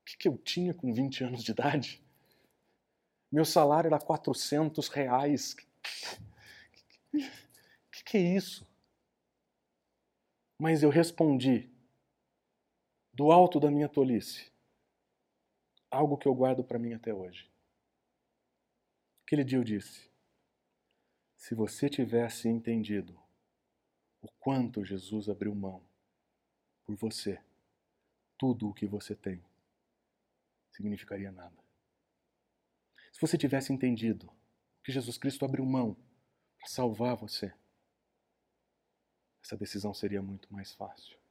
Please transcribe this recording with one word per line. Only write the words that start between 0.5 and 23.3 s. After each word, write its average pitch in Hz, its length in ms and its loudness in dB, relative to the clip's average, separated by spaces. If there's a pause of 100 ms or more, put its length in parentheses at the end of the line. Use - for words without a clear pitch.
com 123 220 -4
vinte 135 300 -2
anos 123 180 -6
de - 80 -6
idade? 143 500 -2 (1300)
Meu 151 160 4
salário 160 420 6
era 151 100 4
quatrocentos 151 880 -2
reais. 135 680 0
Que, - 120 -20 (2250)
que, - 140 -20
que - 140 -2
é - 20 6
isso? 180 460 0 (1900)
Mas 156 240 4
eu 147 80 10
respondi, 139 800 4 (1400)
do 147 200 6
alto 175 260 8
da 147 120 6
minha 143 180 2
tolice, - 640 0 (1400)
algo 143 280 0
que 143 100 2
eu 131 60 4
guardo 127 280 2
para 120 160 -6
mim 117 140 -6
até 113 200 -8
hoje. 92 380 -12 (1700)
Aquele 143 200 0
dia 127 140 0
eu 123 60 2
disse, - 460 -6 (1200)
"Se - 200 -8
você 113 340 -2
tivesse 117 600 -2
entendido 107 680 -2 (1000)